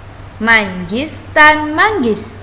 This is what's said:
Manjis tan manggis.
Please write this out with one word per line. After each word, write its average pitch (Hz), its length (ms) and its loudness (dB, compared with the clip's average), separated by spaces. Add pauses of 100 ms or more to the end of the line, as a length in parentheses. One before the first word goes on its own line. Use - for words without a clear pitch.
(440)
Manjis 214 880 -2
tan 302 400 4
manggis. 330 720 -2